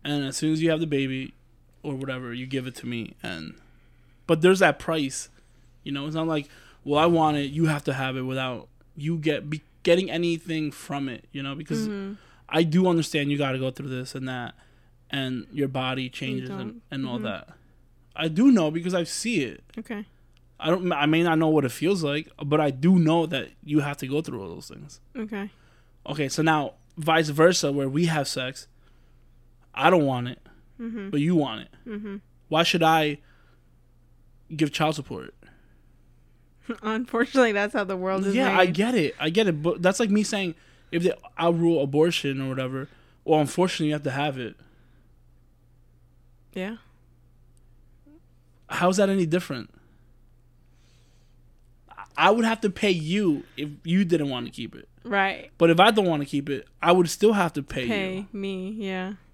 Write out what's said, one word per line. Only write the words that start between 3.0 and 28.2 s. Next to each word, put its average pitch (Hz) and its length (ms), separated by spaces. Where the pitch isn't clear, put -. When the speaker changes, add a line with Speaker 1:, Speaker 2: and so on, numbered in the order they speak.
Speaker 1:
And, 80 320
but 160 160
there's 185 160
that 165 200
price. 156 500
You 143 80
know, 139 140
it's 151 80
not 160 120
like, 156 220
well, 147 160
I 165 60
want 160 320
it, 143 120
you 156 160
have 151 180
to 143 100
have 131 220
it 131 60
without 131 460
you 160 200
get 151 320
be, 151 140
getting 180 260
anything 165 600
from 143 380
it, 120 240
you 139 100
know, 139 120
because 214 340
Speaker 2:
Mm-hmm. 196 260
Speaker 1:
I 160 160
do 175 240
understand 156 420
you 143 80
gotta 135 200
go 131 120
through 143 180
this 127 260
and 131 140
that, 123 260
and 131 420
your 139 160
body 131 360
Speaker 2:
You 127 60
Speaker 1:
changes 131 400
and, 127 80
Speaker 2:
don't. 117 320
Speaker 1:
and 135 160
all 123 100
Speaker 2:
Mm-hmm. 107 80
Speaker 1:
that. 98 240
I 165 140
do 220 240
know 165 180
because 170 240
I 175 100
see 214 380
it. 107 200
Speaker 2:
Okay. 214 260
Speaker 1:
I - 80
don't, 180 240
I 147 140
may 160 160
not 165 160
know 160 100
what 156 160
it 120 80
feels 175 320
like, 143 240
but 147 160
I 147 100
do 160 280
know 165 280
that 139 220
you 151 160
have 143 180
to 135 80
go 143 140
through 135 220
all 95 60
those - 200
things. - 320
Speaker 2:
Okay. 214 340
Speaker 1:
Okay, 147 220
so 156 140
now 151 320
vice 160 320
versa, 156 420
where 139 160
we 151 180
have 156 220